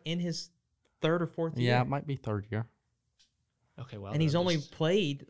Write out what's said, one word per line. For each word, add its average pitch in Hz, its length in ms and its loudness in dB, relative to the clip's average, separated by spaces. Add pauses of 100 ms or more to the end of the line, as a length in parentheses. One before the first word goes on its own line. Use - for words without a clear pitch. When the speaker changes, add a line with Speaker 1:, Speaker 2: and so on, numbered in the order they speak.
Speaker 1:
in 170 140 -4
his 175 320 -4 (500)
third 165 220 2
or 160 60 -2
fourth 165 280 -4
Speaker 2:
Yeah, 123 200 4
Speaker 1:
year. 127 60 4
Speaker 2:
it 131 60 -2
might 139 200 -4
be 139 80 -2
third 104 340 -4
year. 110 160 -2 (1120)
Speaker 3:
Okay, 120 200 -14
well, 98 140 -8
Speaker 1:
And 147 80 2
he's 156 120 2
Speaker 3:
then 170 80 4
Speaker 1:
only 180 160 2
Speaker 3:
just 147 160 -4
Speaker 1:
played, 160 580 0